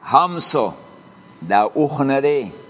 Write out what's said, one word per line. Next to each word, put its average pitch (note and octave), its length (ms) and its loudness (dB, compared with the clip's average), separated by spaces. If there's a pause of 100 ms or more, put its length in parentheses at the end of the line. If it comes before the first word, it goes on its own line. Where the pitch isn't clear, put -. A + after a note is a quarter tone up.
همسو، D#3 680 0 (760)
دا G#2 260 2
اوښ D3 260 0
نه C3+ 200 0
دی C#3 300 0 (180)